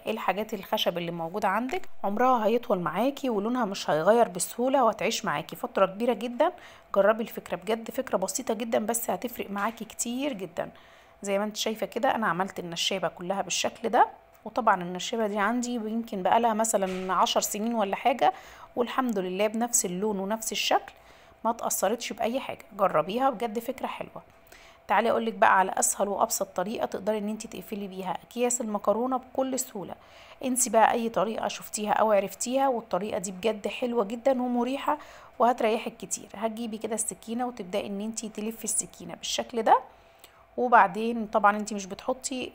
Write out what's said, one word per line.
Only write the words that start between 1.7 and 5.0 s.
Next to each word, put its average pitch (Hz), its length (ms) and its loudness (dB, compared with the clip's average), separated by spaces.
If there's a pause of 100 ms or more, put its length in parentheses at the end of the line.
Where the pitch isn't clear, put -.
عمرها 220 420 2
هيطول 226 320 2
معاكي 226 520 0
ولونها 226 340 0
مش 196 260 -4
هيغير 196 380 6
بسهولة، 247 560 0
وهتعيش 220 400 0